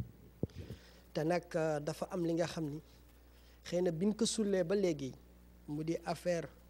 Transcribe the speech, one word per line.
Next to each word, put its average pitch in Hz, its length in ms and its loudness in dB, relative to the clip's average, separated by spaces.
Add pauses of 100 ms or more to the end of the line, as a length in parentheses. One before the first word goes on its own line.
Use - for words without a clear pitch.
(1120)
Te 156 100 0
nag, 170 200 2 (120)
euh, 156 240 2
dafa 156 320 -4
am 185 140 -2
li 165 80 2
nga 165 140 2
xam 160 220 -4
ni 151 120 -6 (840)
xëy 175 160 0
na 185 100 4
biñ 185 240 2
ko 233 100 2
sullee 202 380 2
ba 170 120 2
léegi, 160 360 2 (560)
mu 147 160 -4
di 165 220 0
affaire 170 420 0 (220)